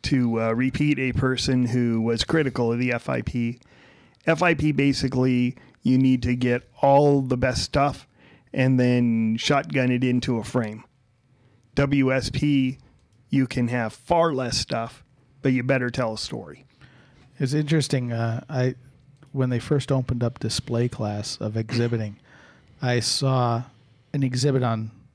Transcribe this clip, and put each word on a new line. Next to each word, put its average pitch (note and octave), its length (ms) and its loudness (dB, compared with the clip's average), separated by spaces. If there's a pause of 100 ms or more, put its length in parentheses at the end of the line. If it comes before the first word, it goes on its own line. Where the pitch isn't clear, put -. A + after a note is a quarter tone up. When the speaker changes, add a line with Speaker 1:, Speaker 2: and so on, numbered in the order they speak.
Speaker 1:
to, A#2+ 380 0
uh, A2 120 0
repeat C3 460 0
a C3 140 -2
person B2+ 540 0
who A#2 340 0
was A2+ 240 0
critical C3 480 0
of A#2+ 60 -2
the B2 140 -2
F A#2 160 -4
I B2+ 140 -2
P. A#2+ 380 -4 (680)
F D#3+ 160 2
I F3 120 4
P, D3+ 180 0
basically, C3 840 2 (260)
you B2+ 160 4
need C3 240 4
to B2 120 0
get B2 280 0 (200)
all C#3+ 400 6
the B2+ 140 0
best B2+ 260 0
stuff - 460 -2 (440)
and C3 280 4
then A#2 560 2
shotgun C3 540 0
it B2 120 0
into B2 360 0
a G#2+ 60 -6
frame. G#2+ 400 -6 (920)
W C#3 360 2
S C3 160 0
P, C3+ 500 0 (520)
you C#3 160 2
can A#2+ 220 -2
have A#2 240 -4
far E3 400 0
less B2+ 260 -4
stuff, - 460 -8 (380)
but C3+ 100 2
you B2+ 100 0
better B2+ 280 0
tell A#2 240 -4
a G#2+ 40 -10
story. - 460 -12 (760)
Speaker 2:
It's C3+ 160 -2
interesting. D3 560 0
Uh, A#2 400 -2
I, B2+ 240 -2 (560)
when C3 200 -2
they A#2+ 100 0
first C#3+ 320 -2
opened B2+ 320 -2
up A#2 160 -4
display A#2 480 -2
class G#2 480 -6
of G#2+ 200 -6
exhibiting, A2+ 600 -2 (680)
I B2 160 0
saw B2 640 0 (500)
an C#3+ 120 -2
exhibit B2+ 400 0
on A2 260 -2 (240)